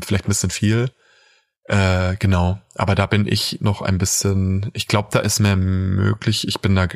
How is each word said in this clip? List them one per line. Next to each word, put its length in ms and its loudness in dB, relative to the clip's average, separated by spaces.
vielleicht 200 -2
ein 40 -4
bisschen 220 -2
viel. 400 0
Äh, 520 2
genau. 440 2
Aber 220 0
da 100 2
bin 220 0
ich 320 -2
noch 200 -2
ein 180 0
bisschen, 760 0
ich 160 -8
glaub, 220 0
da 100 0
ist 180 0
mehr 180 2
möglich. 920 0
Ich 120 -6
bin 140 2
da 220 2